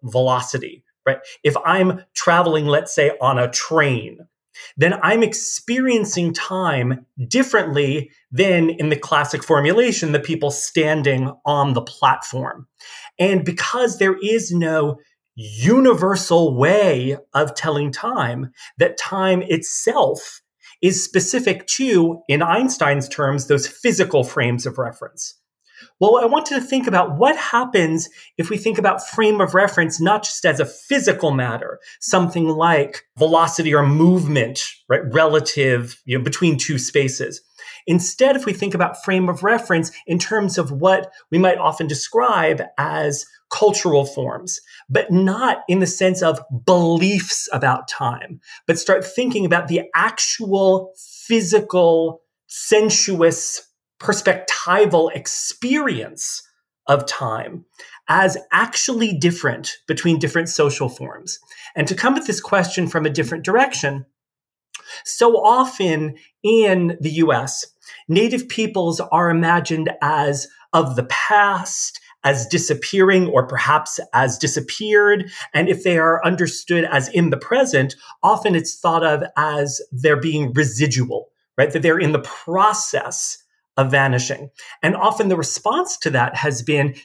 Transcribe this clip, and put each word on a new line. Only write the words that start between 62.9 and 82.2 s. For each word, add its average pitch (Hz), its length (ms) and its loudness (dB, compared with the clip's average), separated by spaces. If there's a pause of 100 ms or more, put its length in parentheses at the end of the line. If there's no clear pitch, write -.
a 151 40 0
different 151 340 -4
direction, 185 600 0 (1000)
so 240 340 4
often 196 800 2 (280)
in 185 560 4
the 151 120 -4
U 156 200 2
S, 123 340 -4 (400)
Native 233 420 2
peoples 180 520 -2
are 170 300 0
imagined 165 600 0 (100)
as 143 460 -2 (260)
of 147 220 2
the 123 100 -2
past, - 920 -2 (240)
as 135 240 0
disappearing 185 800 2
or 127 180 2
perhaps 147 520 0 (140)
as 127 260 0
disappeared. 202 920 2 (220)
And 170 160 0
if 175 140 -2
they 175 160 2
are 165 260 2
understood 175 600 0
as 139 240 0
in 175 220 2
the 135 60 0
present, 220 600 0 (260)
often 214 320 2
it's - 240 -4
thought 165 260 0
of 151 200 0 (120)
as 147 440 -2 (100)
their 143 260 2
being 151 360 -2
residual, 127 800 -2 (260)
right? - 160 2
That 151 100 -2
they're 165 160 4
in 156 140 0
the 147 80 2